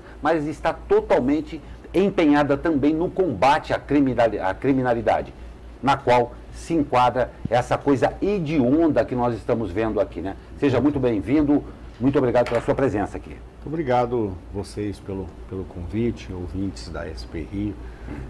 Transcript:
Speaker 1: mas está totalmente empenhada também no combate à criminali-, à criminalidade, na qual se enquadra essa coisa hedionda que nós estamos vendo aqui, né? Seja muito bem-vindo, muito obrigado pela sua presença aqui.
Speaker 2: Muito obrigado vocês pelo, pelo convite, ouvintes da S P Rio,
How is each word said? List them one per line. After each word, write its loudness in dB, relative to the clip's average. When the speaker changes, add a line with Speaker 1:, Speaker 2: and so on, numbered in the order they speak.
Speaker 1:
mas 0
está -2
totalmente 2
empenhada 4
também 2
no 0
combate 2
à 2
criminali-, 2
à -2
criminalidade, 0
na 2
qual 4
se -8
enquadra 2
essa 2
coisa 2
hedionda 2
que -4
nós 0
estamos -2
vendo 0
aqui, -2
né? -6
Seja 2
muito 2
bem-vindo, 2
muito 2
obrigado 4
pela 0
sua 0
presença 0
aqui. -14
Speaker 2:
Muito -16
obrigado 0
vocês -8
pelo, -8
pelo -8
convite, -6
ouvintes -8
da -10
S -12
P -10
Rio, -6